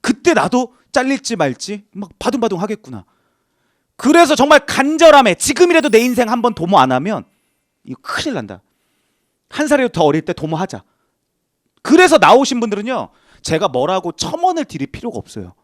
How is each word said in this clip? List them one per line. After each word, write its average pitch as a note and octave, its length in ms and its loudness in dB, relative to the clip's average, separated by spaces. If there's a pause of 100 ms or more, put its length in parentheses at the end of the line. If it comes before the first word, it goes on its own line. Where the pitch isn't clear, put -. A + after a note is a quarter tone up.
그때 - 320 -2
나도 B3 400 -2 (200)
잘릴지 C4 420 -2
말지 F3 480 -6 (100)
막 G3 240 -14
바둥바둥 A3+ 440 -4
하겠구나.' F#3 440 -12 (920)
그래서 D#4 380 4
정말 D4 300 2
간절함에 C#4+ 680 4
'지금이라도 D#4+ 540 2
내 A3 100 4
인생 A#3+ 300 0
한번 A#3 260 -2
도모 F3 240 2
안 C3 140 4
하면 D3+ 320 -4 (580)
이거 - 180 -16
큰일 - 340 -8
난다. G#2 260 -10 (880)
한 D4+ 180 -4
살이라도 C4 240 0
더 E3 140 0
어릴 D3+ 180 2
때 F3+ 100 -8
도모하자.' D#3+ 500 -8 (1000)
그래서 E4 360 4
나오신 A#3+ 440 2
분들은요, G#3 480 -6 (320)
제가 D#3+ 280 -4
뭐라고 E3+ 440 -4
첨언을 E4 520 -4
드릴 C3+ 220 -10
필요가 - 300 -12
없어요. F#2+ 360 -16 (100)